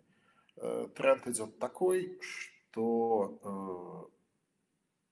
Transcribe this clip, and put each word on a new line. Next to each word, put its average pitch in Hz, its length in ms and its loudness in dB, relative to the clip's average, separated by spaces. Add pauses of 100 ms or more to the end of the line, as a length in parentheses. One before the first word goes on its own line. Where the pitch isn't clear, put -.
(580)
Э, 117 380 -4
тренд 135 320 4
идёт 110 300 -4
такой, 185 640 0
что, 98 1900 -2 (1000)